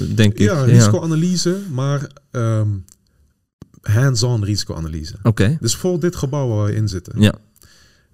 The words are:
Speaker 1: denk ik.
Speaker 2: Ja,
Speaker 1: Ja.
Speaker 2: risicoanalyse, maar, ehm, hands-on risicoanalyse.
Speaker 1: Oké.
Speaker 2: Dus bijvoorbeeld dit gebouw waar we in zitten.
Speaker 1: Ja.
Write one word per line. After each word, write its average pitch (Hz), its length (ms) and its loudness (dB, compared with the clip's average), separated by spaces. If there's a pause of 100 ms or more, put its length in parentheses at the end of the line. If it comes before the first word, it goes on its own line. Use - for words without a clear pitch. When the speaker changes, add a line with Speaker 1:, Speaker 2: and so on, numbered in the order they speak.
(160)
Speaker 1:
denk 107 180 4
ik. - 60 -10
Speaker 2:
Ja, 104 140 4
Speaker 1:
Ja. 139 100 0
Speaker 2:
risicoanalyse, 165 960 2 (120)
maar, 139 360 -4 (240)
ehm, 110 360 -2 (1120)
hands-on 123 640 0
risicoanalyse. 85 800 -6
Speaker 1:
Oké. 107 240 2 (120)
Speaker 2:
Dus - 120 -2
bijvoorbeeld 180 300 -2
dit 175 140 -2
gebouw 139 320 -4
waar 107 180 0
we 104 100 -2
in 107 120 -2
zitten. 92 340 -6
Speaker 1:
Ja. 104 120 6 (800)